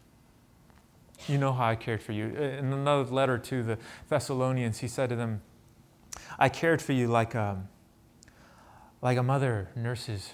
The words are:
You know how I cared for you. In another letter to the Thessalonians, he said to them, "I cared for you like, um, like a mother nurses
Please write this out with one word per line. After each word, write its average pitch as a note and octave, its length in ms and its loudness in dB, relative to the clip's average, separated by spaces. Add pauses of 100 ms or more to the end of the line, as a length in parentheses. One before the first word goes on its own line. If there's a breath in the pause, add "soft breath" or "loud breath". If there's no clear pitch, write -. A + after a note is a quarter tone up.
(1300)
You C#3+ 100 2
know C3+ 160 2
how B2+ 140 0
I A2+ 80 2
cared A2+ 260 -4
for - 100 -8
you. G#2+ 160 -2
In C3+ 460 -2
another C#3 380 2
letter C3 260 2
to B2 260 -2
the A2 140 -2 (320 loud breath)
Thessalonians, B2+ 680 0
he B2+ 80 -6
said B2 220 -2
to A#2+ 60 0
them, A2+ 260 -4 (960 loud breath)
"I C3 120 6
cared E3 320 2
for C#3+ 120 0
you B2 140 4
like, A#2 280 4
um, G2+ 340 -2 (1300 soft breath)
like B2 160 4
a B2+ 60 2
mother B2 520 2
nurses A#2 580 -6